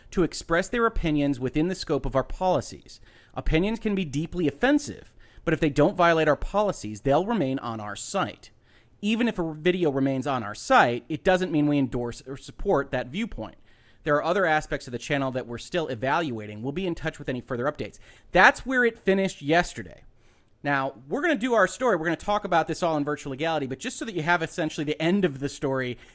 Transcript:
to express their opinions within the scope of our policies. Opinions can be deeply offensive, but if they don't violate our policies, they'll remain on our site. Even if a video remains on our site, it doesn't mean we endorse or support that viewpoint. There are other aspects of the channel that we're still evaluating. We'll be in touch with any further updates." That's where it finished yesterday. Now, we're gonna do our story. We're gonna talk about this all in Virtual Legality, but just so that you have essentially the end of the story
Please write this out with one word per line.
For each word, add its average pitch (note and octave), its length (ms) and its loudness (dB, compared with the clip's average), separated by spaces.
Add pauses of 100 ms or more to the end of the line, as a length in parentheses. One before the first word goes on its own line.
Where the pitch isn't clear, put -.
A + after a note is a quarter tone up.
(120)
to F#3+ 100 2
express E3 460 0
their A#3 180 2
opinions D3+ 520 2
within B2+ 300 0
the F#3 60 -2
scope D3+ 320 -2
of C3 100 -2
our C3 80 2
policies. - 760 -2 (340)
Opinions F3+ 440 2
can G#3+ 160 -2
be F#3+ 120 0
deeply D3+ 420 -2
offensive, C4+ 640 0 (320)
but B2 80 2
if D3+ 80 0
they D#3+ 80 4
don't D3 280 4
violate E3 300 4
our D3 100 4
policies, F3 680 -2
they'll D3 240 4
remain D3 320 0
on A2+ 220 -8
our G#2 160 -8
site. - 540 -6 (520)
Even A3 260 2
if G#3+ 100 -4
a E3 140 -2
video E3+ 380 2
remains C3+ 360 0
on C3 160 -2
our G#2 120 -8
site, C3+ 540 2
it D#3+ 140 -6
doesn't F#3 300 2
mean D3 140 4
we D3 120 4
endorse A#2+ 480 -2
or C3+ 100 -12
support - 540 -2
that B2+ 180 -2
viewpoint. B2 480 -8 (480)
There D3 120 2
are D3 80 0
other F3+ 220 2
aspects D3+ 420 0
of B2 40 -12
the A#2+ 60 -4
channel C#3 340 -2
that B2 140 -4
we're A#2+ 120 -8
still E3+ 300 -4
evaluating. A#2+ 760 -4
We'll C3+ 100 -4
be F#3 140 -4
in E3+ 80 -2
touch D#3+ 240 -6
with C#3+ 100 -14
any B2+ 140 -4
further B2+ 280 -2
updates." - 280 -8 (340)
That's G#3 340 6
where B3+ 180 2
it A3+ 140 0
finished F#3+ 440 0
yesterday. E3+ 600 -2 (600)
Now, C#3 320 0 (140)
we're A3+ 120 -4
gonna D#4 160 2
do A#3+ 180 -2
our G3 140 6
story. A#3+ 280 0
We're D#3+ 100 -2
gonna E3 100 0
talk G#3 280 -2
about F3 220 2
this D#3+ 160 -4
all E3 140 2
in C#3+ 80 0
Virtual C#3+ 260 -6
Legality, D3+ 360 -2
but C3 120 -6
just - 200 -8
so D4+ 60 -8
that A3+ 100 -8
you E3+ 80 -4
have E3+ 200 2
essentially D#3 420 -4
the C#3+ 160 -4
end F3+ 240 2
of C3+ 160 0
the C#3 80 -4
story C3 500 -4 (160)